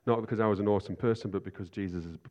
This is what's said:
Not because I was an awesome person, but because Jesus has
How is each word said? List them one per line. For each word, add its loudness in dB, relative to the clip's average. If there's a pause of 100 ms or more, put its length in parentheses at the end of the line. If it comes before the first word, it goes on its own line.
Not 4
because -2
I 6
was 4
an 2
awesome 2
person, 0
but -4
because -10
Jesus -6
has -10 (140)